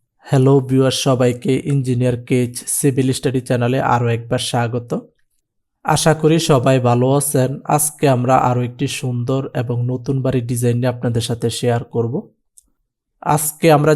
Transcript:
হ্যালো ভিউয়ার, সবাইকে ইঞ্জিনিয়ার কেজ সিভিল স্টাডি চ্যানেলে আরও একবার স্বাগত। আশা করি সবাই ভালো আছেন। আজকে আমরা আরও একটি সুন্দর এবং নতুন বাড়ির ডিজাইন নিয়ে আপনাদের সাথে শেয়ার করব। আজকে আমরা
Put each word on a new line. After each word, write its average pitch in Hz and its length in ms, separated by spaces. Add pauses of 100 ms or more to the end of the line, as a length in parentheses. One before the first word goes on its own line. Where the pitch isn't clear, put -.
(260)
হ্যালো 135 280 (140)
ভিউয়ার, 131 260 (120)
সবাইকে 127 460 (200)
ইঞ্জিনিয়ার 123 440 (120)
কেজ 123 240 (260)
সিভিল 131 380
স্টাডি 131 320
চ্যানেলে 123 300 (160)
আরও 120 120 (100)
একবার 120 340
স্বাগত। 120 400 (960)
আশা 156 360
করি 156 160 (140)
সবাই 131 260 (120)
ভালো 120 180 (140)
আছেন। 131 300 (260)
আজকে - 280 (100)
আমরা 123 200 (140)
আরও 123 200
একটি 135 180 (140)
সুন্দর 127 400 (220)
এবং 120 140 (160)
নতুন 127 320
বাড়ির 127 260
ডিজাইন 120 280
নিয়ে 123 160
আপনাদের 120 340
সাথে 117 200 (100)
শেয়ার 127 240 (120)
করব। 117 200 (1080)
আজকে 151 440 (100)
আমরা 147 200